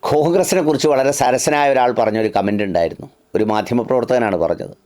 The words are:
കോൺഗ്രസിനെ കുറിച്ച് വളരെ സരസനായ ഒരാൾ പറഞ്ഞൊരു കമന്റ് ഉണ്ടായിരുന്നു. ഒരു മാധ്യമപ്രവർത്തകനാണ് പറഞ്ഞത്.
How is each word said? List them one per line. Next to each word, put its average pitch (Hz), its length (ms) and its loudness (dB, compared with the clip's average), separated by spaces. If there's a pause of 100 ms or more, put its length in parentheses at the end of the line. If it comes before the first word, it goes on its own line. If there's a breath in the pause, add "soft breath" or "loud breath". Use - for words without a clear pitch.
(140)
കോൺഗ്രസിനെ 170 520 0
കുറിച്ച് 151 280 0
വളരെ 135 260 2
സരസനായ 143 540 2
ഒരാൾ 123 160 2 (100)
പറഞ്ഞൊരു 110 360 0
കമന്റ് 101 320 0
ഉണ്ടായിരുന്നു. 85 400 -2 (280)
ഒരു 107 160 2
മാധ്യമപ്രവർത്തകനാണ് 113 920 0
പറഞ്ഞത്. 82 300 -4 (120)